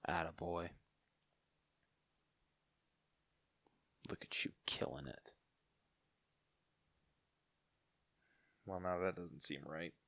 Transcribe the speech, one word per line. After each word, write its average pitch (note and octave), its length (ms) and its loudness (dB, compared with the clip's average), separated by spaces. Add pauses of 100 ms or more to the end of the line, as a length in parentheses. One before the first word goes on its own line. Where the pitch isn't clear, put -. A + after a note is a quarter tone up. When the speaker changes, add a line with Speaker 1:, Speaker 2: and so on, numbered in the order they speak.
Speaker 1:
Attaboy. E2+ 600 0 (3500)
Look - 140 -2
at - 220 2
you - 60 0 (160)
killing - 400 0
it. - 240 -12 (3250)
Speaker 2:
Well, F#2+ 140 0
now F2+ 200 4
that F2+ 160 4
doesn't F2 280 -6
seem C#2 220 -2
right. D#2+ 280 -4 (140)